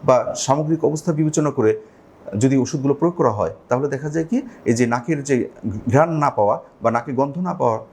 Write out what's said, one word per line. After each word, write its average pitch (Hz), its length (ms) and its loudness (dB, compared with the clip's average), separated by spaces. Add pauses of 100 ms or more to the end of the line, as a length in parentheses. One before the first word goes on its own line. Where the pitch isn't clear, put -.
বা 127 320 4
সামগ্রিক 156 480 0
অবস্থা 151 280 0
বিবেচনা 151 380 0
করে 110 300 2 (580)
যদি 131 180 4
ওষুধগুলো 135 380 0
প্রয়োগ 170 220 -2
করা 127 140 2
হয়, 95 240 -2 (140)
তাহলে 135 200 0
দেখা 139 200 -6
যায় 160 160 -4
কি 233 180 -2 (220)
এই 120 100 2
যে 120 120 2
নাকের 127 380 -2
যে 131 240 0 (400)
ঘ্রাণ 151 220 4
না 147 200 0
পাওয়া 110 300 0 (220)
বা 113 80 2
নাকে 117 220 -4
গন্ধ 139 260 -2
না 180 160 -4
পাওয়া 117 240 0 (140)